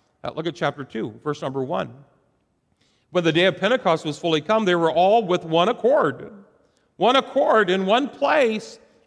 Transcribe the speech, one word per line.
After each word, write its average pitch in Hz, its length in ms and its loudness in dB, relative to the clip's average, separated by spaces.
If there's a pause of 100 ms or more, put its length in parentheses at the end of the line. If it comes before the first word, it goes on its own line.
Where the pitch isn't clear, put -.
(220)
Uh, - 140 -10
look 160 100 -8
at 160 80 -8
chapter 143 300 -6
two, 147 300 -10 (100)
verse 147 160 -8
number 135 240 -6
one. 147 300 -8 (1160)
"When 175 140 -2
the 165 80 2
day 170 140 4
of 180 100 0
Pentecost 185 480 -2
was 151 140 -6
fully 160 240 -2
come, 214 240 0
they 180 80 2
were 165 180 0
all 196 320 4
with 175 200 -2
one 170 260 2
accord." 247 640 0 (640)
One 233 200 2
accord 262 540 2
in 190 160 0
one 240 220 2
place, 269 680 -2 (280)